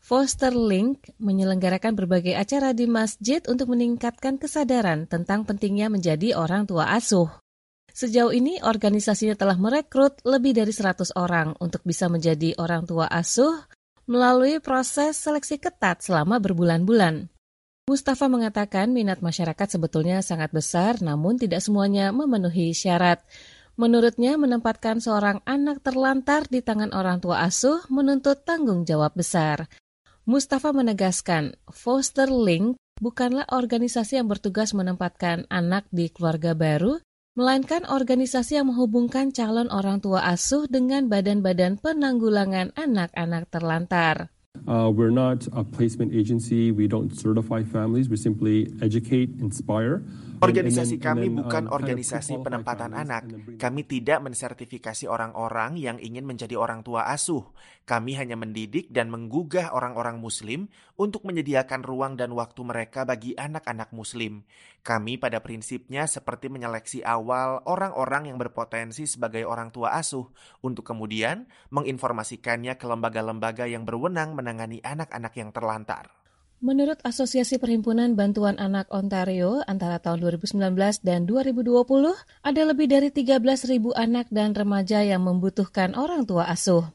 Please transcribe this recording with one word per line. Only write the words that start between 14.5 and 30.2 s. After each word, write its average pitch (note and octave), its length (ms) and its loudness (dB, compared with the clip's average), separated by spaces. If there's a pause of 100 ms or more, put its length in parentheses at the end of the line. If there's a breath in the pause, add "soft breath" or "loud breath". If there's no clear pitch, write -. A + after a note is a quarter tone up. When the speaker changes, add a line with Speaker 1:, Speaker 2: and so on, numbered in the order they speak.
Speaker 1:
proses C#4+ 560 0
seleksi D4 400 -2
ketat - 400 -2
selama F3+ 400 2
berbulan-bulan. F3 880 4 (560)
Mustafa C4+ 480 2
mengatakan G#3+ 640 0
minat G3+ 240 0
masyarakat E3+ 560 -2
sebetulnya E3+ 480 0
sangat D#3+ 320 -2
besar, F#3 480 0
namun D#3+ 320 0
tidak F#3 240 0
semuanya G3+ 560 2
memenuhi F#3 560 2
syarat. F3 480 2 (560 loud breath)
Menurutnya, A#3 640 4
menempatkan A#3 640 0
seorang G#3 400 2
anak C#4+ 400 0
terlantar C4+ 640 2
di B3 160 0
tangan G#3+ 320 0
orang F#3 240 2
tua F3 240 0
asuh C#4+ 480 2
menuntut C#4 560 2
tanggung A3+ 400 2
jawab D3+ 240 2
besar. D#3+ 560 0 (560 soft breath)